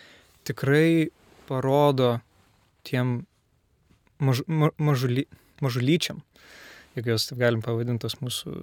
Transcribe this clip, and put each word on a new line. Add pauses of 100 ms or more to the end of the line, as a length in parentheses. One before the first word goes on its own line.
(460)
tikrai (400)
parodo (640)
tiem (1000)
maž-,
ma-,
mažuly-, (360)
mažulyčiam, (760)
jeigu
juos
taip
galim
pavadint,
tos
mūsų